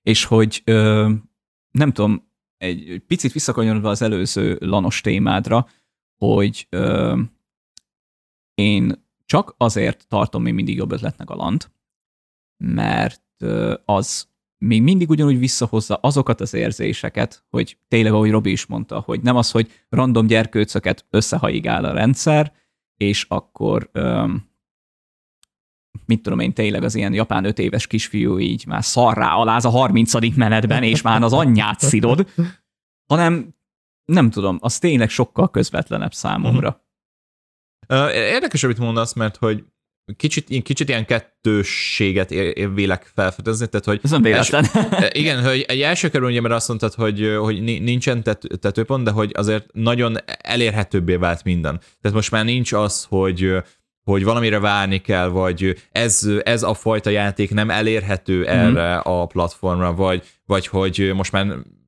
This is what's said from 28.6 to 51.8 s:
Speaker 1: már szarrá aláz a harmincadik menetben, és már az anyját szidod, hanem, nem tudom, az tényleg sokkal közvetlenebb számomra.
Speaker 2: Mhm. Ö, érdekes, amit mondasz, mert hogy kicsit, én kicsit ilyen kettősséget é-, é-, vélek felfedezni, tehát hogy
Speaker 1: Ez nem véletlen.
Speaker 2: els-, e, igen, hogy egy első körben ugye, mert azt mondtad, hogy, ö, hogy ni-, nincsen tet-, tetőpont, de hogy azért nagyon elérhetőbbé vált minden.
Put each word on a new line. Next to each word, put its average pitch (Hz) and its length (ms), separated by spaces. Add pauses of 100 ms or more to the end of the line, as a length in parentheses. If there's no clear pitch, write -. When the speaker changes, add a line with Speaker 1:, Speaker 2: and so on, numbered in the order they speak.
Speaker 1:
már 104 160
szarrá 113 500
aláz 113 320
a 120 40
harmincadik 117 680
menetben, 113 480
és 113 180
már 113 220
az 117 100
anyját 113 460
szidod, 123 480 (840)
hanem, 165 460 (500)
nem 151 240
tudom, 95 320
az - 180
tényleg 127 300
sokkal - 400
közvetlenebb - 640
számomra. 123 560
Speaker 2:
Mhm. - 1300
Ö, 143 120
érdekes, 151 520
amit 120 160
mondasz, 113 340
mert 110 220
hogy 110 280 (520)
kicsit, - 340
én 131 140
kicsit 143 260
ilyen 113 160
kettősséget 101 1300
é-, 87 240
é-, 101 180
vélek 98 420
felfedezni, 110 520
tehát - 180
hogy 104 180
Speaker 1:
Ez 139 80
nem 147 100
véletlen. 113 420 (100)
Speaker 2:
els-, - 180
e, 190 220
igen, 143 300
hogy 131 240
egy 131 140
első 165 280
körben 127 200
ugye, 120 120
mert 117 120
azt 113 140
mondtad, 113 260
hogy, 107 280
ö, 107 140
hogy 107 260
ni-, 113 180
nincsen 120 440
tet-, - 240 (120)
tetőpont, 117 440
de 110 80
hogy 107 220
azért 104 400
nagyon 117 440 (240)
elérhetőbbé 104 760
vált 87 280
minden. 82 340 (240)